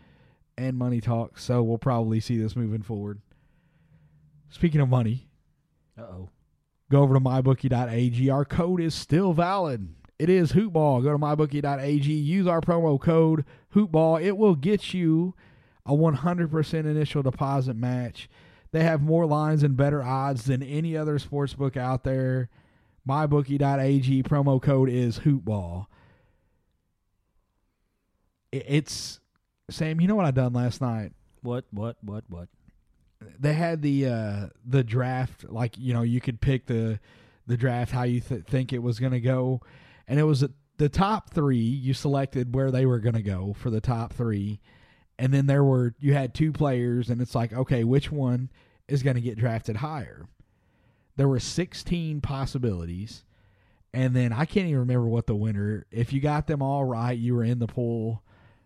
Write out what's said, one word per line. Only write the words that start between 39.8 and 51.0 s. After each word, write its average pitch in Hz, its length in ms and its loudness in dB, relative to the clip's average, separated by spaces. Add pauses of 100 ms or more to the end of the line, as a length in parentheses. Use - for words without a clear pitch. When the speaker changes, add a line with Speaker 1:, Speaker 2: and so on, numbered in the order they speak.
Speaker 1:
And 143 140 2
it 151 40 4
was 147 200 2 (320)
the 151 140 2
top 196 420 0
three, 143 260 2
you 127 360 -2
selected 135 600 -2
where 135 160 0
they 127 160 2
were 123 140 2
gonna 113 220 0
go 98 320 -4
for - 160 -6
the 110 100 0
top 117 320 -4
three. 104 480 -4 (580)
And 131 140 0
then 139 140 2
there 139 180 6
were, 127 360 2
you 139 140 4
had 135 200 -2
two 160 180 0
players, 123 580 0
and 120 100 -2
it's 123 140 -4
like, 117 180 -2
okay, 123 300 0
which 131 300 0
one 127 380 -2 (380)
is 139 140 -2
gonna 127 180 0
get 117 180 -6
drafted 113 380 -4
higher? 135 500 -10 (880)